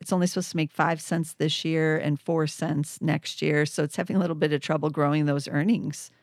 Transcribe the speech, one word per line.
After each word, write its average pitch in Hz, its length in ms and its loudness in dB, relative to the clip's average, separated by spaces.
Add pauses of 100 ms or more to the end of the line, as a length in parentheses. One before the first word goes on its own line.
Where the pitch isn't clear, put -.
It's - 100 -12
only 180 160 4
supposed 180 260 -2
to - 40 -4
make 156 160 0
five 160 300 0
cents 165 320 -2
this - 320 -2
year 160 320 2
and 147 200 0
four 160 280 0
cents 156 560 -4
next 156 400 -2
year. 151 240 2
So 156 180 -4
it's 147 120 -4
having 180 200 -2
a 190 40 4
little 170 160 0
bit 151 180 2
of 139 80 -2
trouble 151 260 0
growing 147 380 2
those 143 220 0
earnings, 156 640 0 (120)